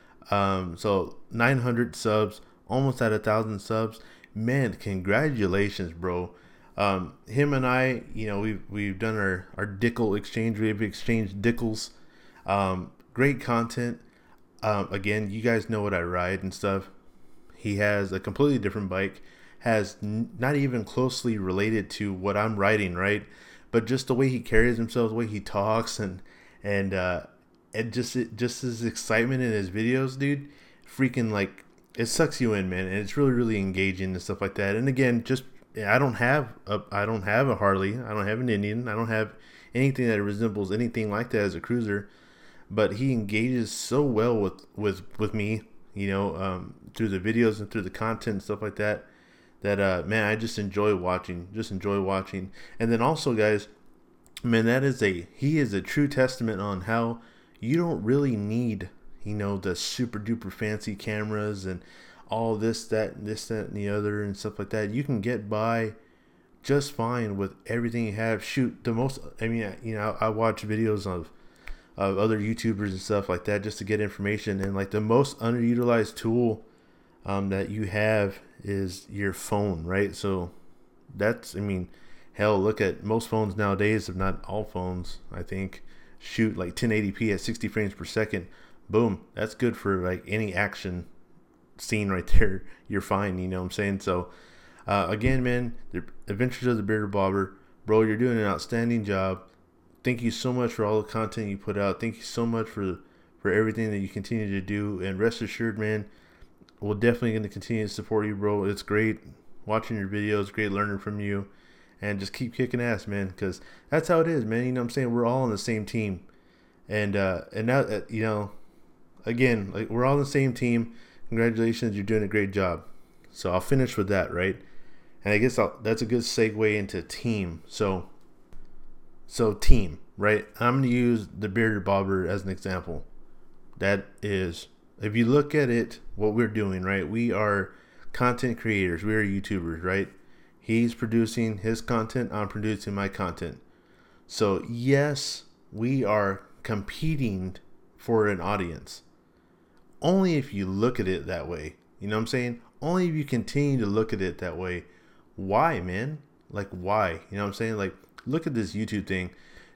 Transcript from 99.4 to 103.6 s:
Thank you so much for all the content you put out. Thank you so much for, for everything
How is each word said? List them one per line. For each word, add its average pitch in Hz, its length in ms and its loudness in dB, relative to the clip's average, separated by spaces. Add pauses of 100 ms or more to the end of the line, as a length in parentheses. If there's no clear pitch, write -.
Thank 123 180 0
you 117 100 0
so 127 200 -2
much 123 200 0
for 113 120 -2
all 107 180 2
the 104 60 -6
content 110 420 -4
you 98 80 -4
put 101 200 -6
out. 101 220 0
Thank 117 180 -4
you - 60 -18
so - 220 -2
much 117 220 0
for, 95 320 -4 (380)
for 101 140 0
everything 110 400 2